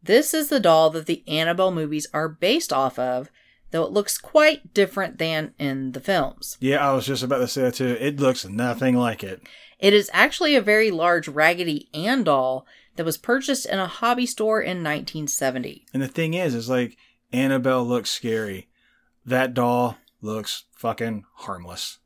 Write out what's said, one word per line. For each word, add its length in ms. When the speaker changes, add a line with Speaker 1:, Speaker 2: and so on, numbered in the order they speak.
Speaker 1:
This 320
is 140
the 100
doll 320
that 160
the 220
Annabelle 420
movies 420
are 160
based 440
off 260
of, 320
though 140
it 80
looks 260
quite 560
different 440
than 380
in 360
the 80
films. 580
Speaker 2:
Yeah, 280
I 80
was 120
just 160
about 160
to 100
say 140
that 120
too. 260
It 180
looks 260
nothing 520
like 260
it. 180
Speaker 1:
It 160
is 180
actually 420
a 60
very 320
large 340
Raggedy 680
Ann 300
doll 440
that 120
was 120
purchased 480
in 140
a 80
hobby 380
store 360
in 180
nineteen 460
seventy. 680
Speaker 2:
And 80
the 60
thing 280
is, 200
is, 140
like, 280
Annabelle 520
looks 240
scary. 600
That 280
doll 420
looks 500
fucking 540
harmless. 720